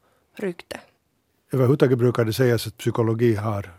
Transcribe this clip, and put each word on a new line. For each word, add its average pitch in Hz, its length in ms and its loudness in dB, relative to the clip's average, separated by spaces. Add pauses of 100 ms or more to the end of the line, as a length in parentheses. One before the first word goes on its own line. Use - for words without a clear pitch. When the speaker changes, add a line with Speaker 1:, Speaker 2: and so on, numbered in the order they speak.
(360)
Speaker 1:
rykte. - 440 -10 (720)
Speaker 2:
Överhuvudtaget 131 460 4
brukar 120 260 2
det 107 80 -2
sägas 120 340 0
att - 120 -14
psykologi 113 560 0
har 101 440 -6